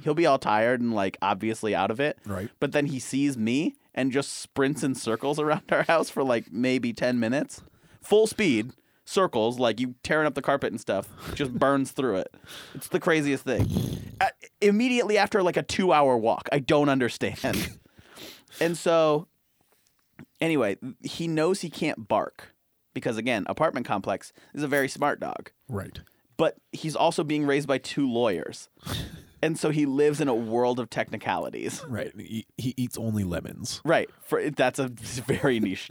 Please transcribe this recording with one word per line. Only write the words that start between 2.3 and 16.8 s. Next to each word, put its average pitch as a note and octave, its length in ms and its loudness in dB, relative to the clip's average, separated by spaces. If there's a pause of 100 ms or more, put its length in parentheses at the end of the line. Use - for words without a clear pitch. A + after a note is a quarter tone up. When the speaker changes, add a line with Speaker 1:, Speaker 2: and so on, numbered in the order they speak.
Speaker 1:
But C#3+ 100 -2
then D3 140 2
he C3 140 -4
sees C3+ 380 -2
me B2 380 0 (180)
and C3 200 0
just C#3 180 -2
sprints C3+ 500 -2
in C3+ 140 -2
circles C3+ 440 -2
<laughs> - 20 0
around D3+ 220 0 (100)
our C#3+ 100 2
house D#3+ 260 2
for, C#3+ 140 -2
like, A#2+ 300 0
maybe B2 400 0
ten B2 260 0
minutes. B2 440 -2 (380)
Full G#3+ 260 6
speed. B2+ 440 2 (340)
Circles, B2 520 2
like, A#2 220 2
you B2 240 -2
tearing D#3 240 2
up C#3+ 80 -2
the C#3 80 -6
carpet C#3 280 0
and A2+ 80 -8
stuff, G2+ 300 -4 (240)
just C3+ 200 -4
Speaker 2:
<laughs> - 40 -4
Speaker 1:
burns C#3 320 2
through B2 280 -2
it. - 140 -6 (440)
It's - 140 -12
the E3+ 100 0
craziest D3 440 2
thing. A2 240 0 (540)
Uh, F#3+ 60 2 (340)
immediately G#3 560 4
after, G3+ 240 4
like, F3 160 2
a D#3 60 0
two-hour D3+ 520 4
walk, A2 360 0
I C#3+ 80 4
don't D3 300 4